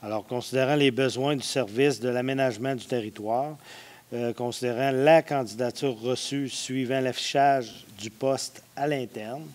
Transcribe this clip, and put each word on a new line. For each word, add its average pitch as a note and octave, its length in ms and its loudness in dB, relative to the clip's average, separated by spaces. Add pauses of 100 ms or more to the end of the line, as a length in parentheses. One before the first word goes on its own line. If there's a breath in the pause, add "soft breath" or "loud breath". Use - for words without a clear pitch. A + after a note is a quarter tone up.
Alors, G#2+ 240 -4
considérant B2+ 480 0
les C#3+ 160 6
besoins C3 460 0
du B2+ 60 -4
service B2 580 0
de A#2+ 80 -2
l'aménagement B2+ 680 0
du A#2 120 -10
territoire, A#2 720 -4 (560 loud breath)
euh, A#2+ 200 -2
considérant B2 580 -2
la D3 320 8
candidature A#2+ 800 -2
reçue B2+ 480 -2
suivant C3 520 -2
l'affichage C3 840 2 (140)
du A2 120 -10
poste - 520 -4 (140)
à C#3+ 100 -2
l'interne B2+ 580 -6 (100)